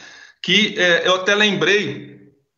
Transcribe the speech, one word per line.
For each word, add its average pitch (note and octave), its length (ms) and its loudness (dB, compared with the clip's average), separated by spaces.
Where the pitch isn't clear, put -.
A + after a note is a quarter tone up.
Que, G3+ 340 0
é, F3 300 2
eu F#3 80 2
até F#3 200 0
lembrei F#3+ 960 -2